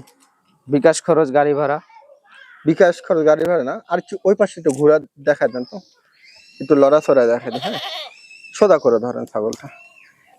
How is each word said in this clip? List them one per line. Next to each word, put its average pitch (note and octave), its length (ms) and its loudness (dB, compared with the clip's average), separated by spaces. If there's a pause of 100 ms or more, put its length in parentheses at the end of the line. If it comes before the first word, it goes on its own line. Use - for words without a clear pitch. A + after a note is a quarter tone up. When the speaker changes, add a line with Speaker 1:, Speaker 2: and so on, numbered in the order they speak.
(680)
Speaker 1:
বিকাশ C#3+ 340 2
খরচ, D#3+ 300 0
গাড়ি D3 220 2
ভাড়া। C#3+ 240 -2 (880)
Speaker 2:
বিকাশ E3+ 360 2
খরচ, E3+ 240 -2
গাড়ি D#3 200 2
ভাড়া E3+ 180 -2
না? C#3 120 -6 (140)
আর F3 80 -2
একটু - 280 -12
ওই G3 100 2
পাশে G3 220 -2
একটু E3 140 -2
ঘোরা D3 260 2 (220)
দেখা C#3+ 280 -2
দেন B2 160 -8
তো, G3+ 140 -14 (840)
একটু C3+ 160 -2
লড়াচড়া C#3 500 4
দেখা A#2 260 -2
দেন, - 80 -10
হ্যাঁ, - 200 -8 (760)
সোজা F#3 240 4
করে A#2 220 2
ধরেন A#2+ 260 -8
ছাগলটা। A2+ 420 -8 (720)